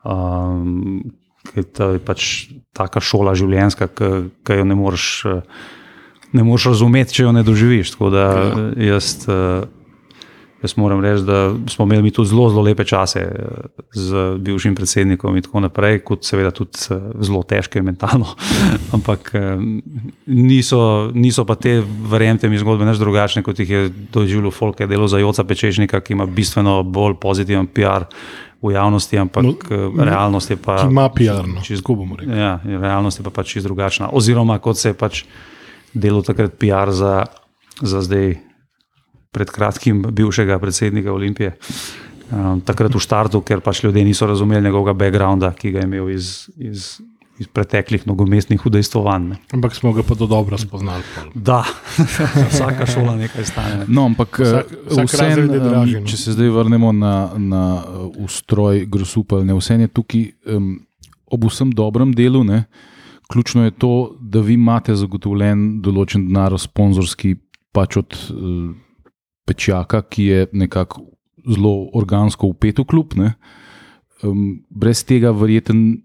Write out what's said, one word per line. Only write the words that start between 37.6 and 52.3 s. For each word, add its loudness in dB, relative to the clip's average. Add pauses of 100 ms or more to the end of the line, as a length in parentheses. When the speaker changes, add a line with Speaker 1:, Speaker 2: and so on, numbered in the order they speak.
Speaker 1:
za -4
zdaj 0 (960)
pred -4
kratkim -2
bivšega 0
predsednika -2
Olimpije, -4 (720)
ehm, -2
takrat 0
v 0
štartu, 0
ker -2
pač -4
ljudje 2
niso 2
razumeli 2
njegovega 2
backgrounda, 2
ki -6
ga -4
je -2
imel -4
iz, -6 (240)
iz, -12 (400)
iz -12
preteklih -2
nogometnih 2
udejstvovanj, 0
ne. -8 (120)
Speaker 2:
Ampak -2
smo 0
ga 0
pa 0
do -2
dobra 0
spoznali -8
pol. -14
Speaker 1:
Da. 0 (460)
<laughs> 0